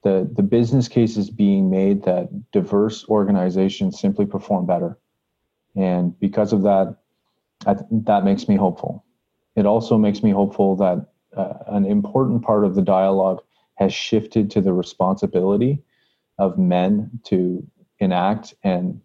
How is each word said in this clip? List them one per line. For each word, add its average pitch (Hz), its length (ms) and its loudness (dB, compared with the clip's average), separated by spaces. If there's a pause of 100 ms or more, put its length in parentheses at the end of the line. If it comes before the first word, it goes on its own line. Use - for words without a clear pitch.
The, 95 300 0
the 101 100 0
business 117 460 2
case 113 280 2
is 101 140 -4
being 98 400 2
made 98 340 0
that 90 480 -4
diverse 104 560 0
organizations 95 920 0
simply 101 260 0
perform 98 400 -4
better. 87 320 -4 (800)
And 90 420 0
because 101 340 -2
of 98 100 2
that, 98 340 0 (680)
I 101 80 2
th-, - 160 -6
that 107 340 0
makes 98 240 0
me 101 80 2
hopeful. - 480 -4 (520)
It 101 100 2
also 110 320 2
makes 104 240 0
me 110 80 2
hopeful 98 460 0
that, 92 300 0 (300)
uh, - 180 -6 (120)
an 101 180 0
important 117 580 0
part 104 220 2
of 92 100 0
the 98 80 2
dialogue 95 600 2 (340)
has 95 160 0
shifted 107 600 -2
to 107 80 2
the 92 120 2
responsibility 98 1080 0 (560)
of 95 200 0
men 92 520 2 (140)
to 90 400 -2 (340)
enact 95 640 -2
and 90 420 -2